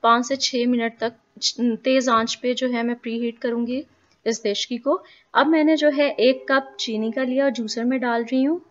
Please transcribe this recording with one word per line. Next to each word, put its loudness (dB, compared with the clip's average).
पाँच 4
से -4
छः -2
मिनट -2
तक -4
तेज़ 2
आंच 0
पे -2
जो -2
है -2
मैं -2
प्रीहीट -6
करूँगी -4
इस -4
देशकी -4
को। -2
अब 4
मैंने 4
जो 4
है 2
एक 2
कप 0
चीनी -4
का -4
लिया 0
और 2
जूसर -6
में 0
डाल 0
रही 0
हूँ 0